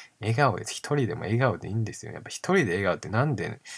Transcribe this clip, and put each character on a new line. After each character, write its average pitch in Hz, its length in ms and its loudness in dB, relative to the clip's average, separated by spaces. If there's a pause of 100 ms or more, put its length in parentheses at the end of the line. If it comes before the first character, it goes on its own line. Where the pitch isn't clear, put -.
(200)
笑 110 160 0
顔 131 220 4
で - 80 -8
す。 - 80 -6
一 - 220 -4
人 135 120 4
で - 80 -2
も 80 60 -6
笑 101 180 2
顔 131 180 4
で - 120 -8
い - 20 -6
い - 40 -2
ん 110 100 0
で - 80 -6
す - 120 -14
よ。 73 60 -10
や 78 80 -10
っ 82 40 -12
ぱ 104 60 -12
一 - 240 -2
人 185 120 4
で 92 60 0
笑 98 120 2
顔 90 120 2
っ - 40 -4
て 78 100 -10
な 113 160 2
ん 147 100 0
で、 - 260 -6 (160)